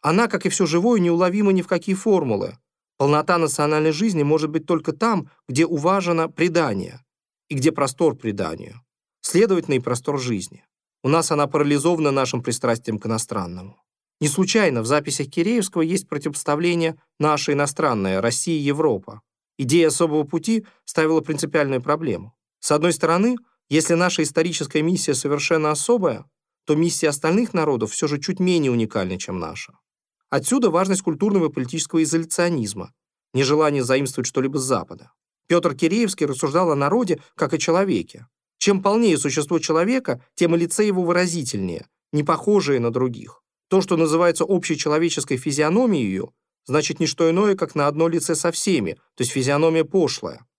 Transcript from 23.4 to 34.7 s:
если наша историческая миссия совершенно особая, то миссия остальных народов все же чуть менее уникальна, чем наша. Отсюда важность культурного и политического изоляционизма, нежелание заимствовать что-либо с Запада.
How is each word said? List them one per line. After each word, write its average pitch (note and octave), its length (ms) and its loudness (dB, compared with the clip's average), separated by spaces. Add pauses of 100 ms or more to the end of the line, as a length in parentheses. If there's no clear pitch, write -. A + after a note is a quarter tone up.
если D#3 240 2
наша E3+ 300 2
историческая D#3+ 580 -2
миссия D#3+ 320 0
совершенно D3 580 0
особая, D#3 540 0 (400)
то D3+ 100 2
миссия D#3+ 340 0
остальных E3+ 440 0
народов C#3+ 380 0
все - 160 -4
же C#3+ 120 -2
чуть F3+ 200 -6
менее F3 320 2
уникальна, G#2+ 460 -2
чем F#2 220 -8
наша. - 380 -12 (520)
Отсюда F#3+ 420 0
важность F#3+ 300 0
культурного F3 480 0
и - 20 -6
политического D#3 500 -4
изоляционизма, D#3 920 -2 (400)
нежелание C#3+ 500 2
заимствовать C3 440 -2
что-либо C3+ 300 -2
с C3 60 -4
Запада. B2 480 -4 (360)